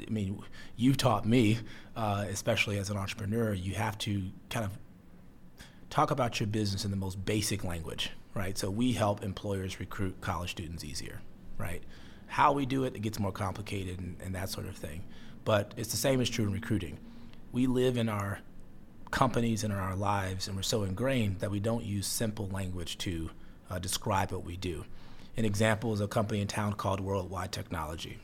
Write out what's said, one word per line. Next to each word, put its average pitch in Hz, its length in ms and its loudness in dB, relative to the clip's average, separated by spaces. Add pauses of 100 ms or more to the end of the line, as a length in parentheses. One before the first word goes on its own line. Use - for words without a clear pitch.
I - 20 -12
mean, 104 320 0 (360)
you 135 180 6
taught 117 300 4
me, 110 340 8 (380)
uh, 101 320 2
especially 104 480 2
as 98 120 -2
an 104 60 0
entrepreneur, 104 580 0
you 92 200 -2
have 107 260 0
to 101 240 0 (260)
kind 117 160 -2
of 98 120 -4 (1120)
talk 147 220 4
about 131 280 2
your 113 80 2
business 101 380 2
in 98 60 0
the 98 60 0
most 95 280 -4
basic 104 400 2
language, 85 460 -4 (220)
right? 98 240 -2
So 101 120 0
we 120 240 4
help 101 280 2
employers 95 600 -2
recruit 92 400 -2
college 90 300 -2
students 82 340 -6
easier, - 340 -6 (380)
right? 87 260 -2 (440)
How 143 260 6
we 143 120 2
do 131 200 2
it, 127 100 -2
it - 80 -6
gets 107 160 -2
more 98 120 2
complicated 95 680 -4
and, 90 240 -6
and 95 100 -4
that 95 160 -4
sort - 160 -6
of 92 100 -8
thing. - 280 -8 (400)
But 104 340 4
it's 117 140 -4
the 104 60 -2
same 135 240 4
is 117 80 2
true 110 160 2
in 101 60 2
recruiting. 95 460 0 (540)
We 127 160 4
live 127 300 4
in 113 120 2
our 101 300 0 (720)
companies 117 520 4
and 104 80 0
in 98 80 0
our 95 160 0
lives, 95 520 0
and 95 80 -6
we're 95 80 -2
so 107 200 2
ingrained 101 560 2
that 101 120 0
we 101 80 0
don't 113 260 2
use 101 220 0
simple 107 400 0
language 92 520 -2
to, 82 300 -2 (400)
uh, 92 100 -2
describe 95 520 0
what 95 120 -4
we 87 140 -6
do. 90 280 -4 (520)
An 110 80 4
example 110 480 4
is 104 80 0
a 101 60 2
company 104 340 2
in 101 60 0
town 104 260 0
called 98 260 0
Worldwide 92 520 -2
Technology, 82 720 -6